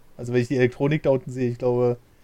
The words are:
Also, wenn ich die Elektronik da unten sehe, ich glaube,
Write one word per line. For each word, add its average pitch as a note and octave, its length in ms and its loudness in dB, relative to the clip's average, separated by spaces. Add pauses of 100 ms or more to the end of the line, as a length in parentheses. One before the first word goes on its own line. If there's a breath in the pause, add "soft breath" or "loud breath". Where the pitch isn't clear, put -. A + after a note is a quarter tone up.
(160)
Also, A#2+ 160 -10
wenn B2 100 2
ich A#2 60 -2
die C#3+ 100 -4
Elektronik C#3 460 2
da D3+ 60 2
unten C3+ 220 0
sehe, B2+ 180 -2
ich A#2+ 80 -6
glaube, B2 400 0 (260 soft breath)